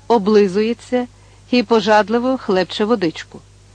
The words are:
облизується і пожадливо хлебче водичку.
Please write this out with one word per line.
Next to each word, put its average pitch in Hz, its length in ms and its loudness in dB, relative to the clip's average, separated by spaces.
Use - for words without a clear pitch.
облизується 220 1000 0
і 247 120 2
пожадливо 220 760 0
хлебче 185 480 -2
водичку. 196 540 -4